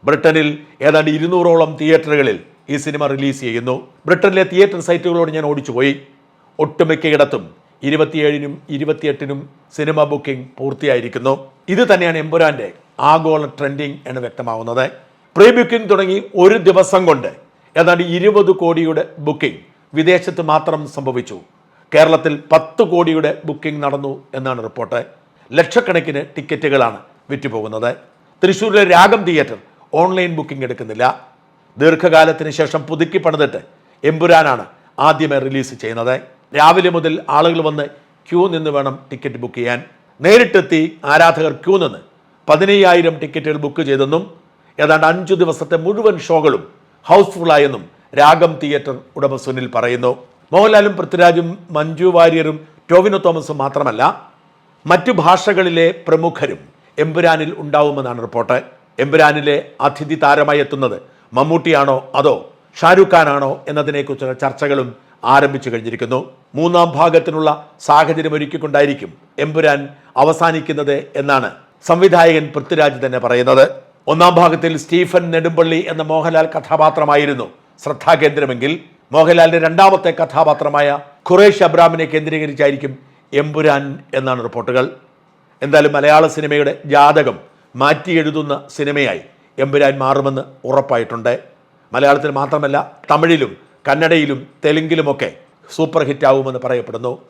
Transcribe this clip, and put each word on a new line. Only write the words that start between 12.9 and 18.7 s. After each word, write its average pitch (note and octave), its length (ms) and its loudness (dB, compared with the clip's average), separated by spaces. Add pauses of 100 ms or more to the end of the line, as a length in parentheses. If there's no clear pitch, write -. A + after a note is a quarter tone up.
ആഗോള D#3 320 0 (140)
ട്രെൻഡിങ് C#3+ 400 -8 (120)
എന്ന് C3 160 -10
വ്യക്തമാവുന്നത്. A#2 600 -6 (500)
പ്രീ G3 120 8 (100)
ബുക്കിംഗ് A3 340 -2
തുടങ്ങി F#3+ 260 0 (260)
ഒരു G#3 140 6 (120)
ദിവസം F#3 400 4
കൊണ്ട് C3+ 200 0 (520)
ഏതാണ്ട് F3 220 2 (140)
ഇരുപത് G3 340 2 (100)
കോടിയുടെ E3 420 -2 (240)